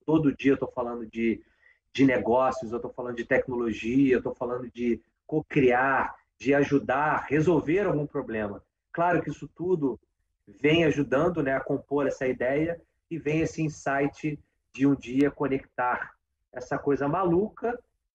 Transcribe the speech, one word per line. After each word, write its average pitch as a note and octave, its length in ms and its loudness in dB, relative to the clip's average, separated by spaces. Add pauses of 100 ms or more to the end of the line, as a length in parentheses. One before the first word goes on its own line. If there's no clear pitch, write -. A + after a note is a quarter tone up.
todo D3+ 300 4
dia C3+ 180 4
eu C3+ 60 2
tô B2+ 80 -4
falando A#2+ 400 -6
de, A2 340 -2 (520)
de C3+ 120 4
negócios, B2 680 2
eu A#2+ 80 -4
tô A#2+ 80 -8
falando B2 260 -10
de A#2 100 -8
tecnologia, A#2+ 920 2
eu - 60 -2
tô B2+ 120 -6
falando B2 340 -6
de A#2+ 320 -2 (240)
cocriar, C3 920 2 (200)
de B2+ 160 0
ajudar, C#3 760 0
resolver D#3 580 2
algum D3 180 -2
problema. A2 560 -6 (300)
Claro E3+ 320 0
que D3+ 80 -8
isso C#3+ 160 -12
tudo D#3 540 -2 (480)
vem D#3 360 2
ajudando, D3 560 0
né, C3+ 120 -2
a C3 80 0
compor C#3+ 480 -2
essa C3 180 -4
ideia C#3 540 -2 (280)
e E3 80 -8
vem D3+ 240 -2
esse D#3+ 220 -2
insight C#3+ 800 -4 (320)
de C3+ 160 2
um C#3 80 4
dia C3+ 340 0
conectar C3 840 -4 (380)
essa - 260 -6
coisa C#3+ 280 0
maluca F#3+ 720 0 (360)